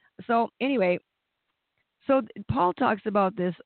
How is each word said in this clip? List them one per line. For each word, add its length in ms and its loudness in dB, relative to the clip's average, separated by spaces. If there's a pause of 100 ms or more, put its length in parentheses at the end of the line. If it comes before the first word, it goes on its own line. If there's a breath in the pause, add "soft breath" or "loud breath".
(280)
So 220 0 (120)
anyway, 380 0 (1040)
so 160 4
th-, 260 -10
Paul 260 2
talks 320 0
about 300 2
this 200 -2 (100)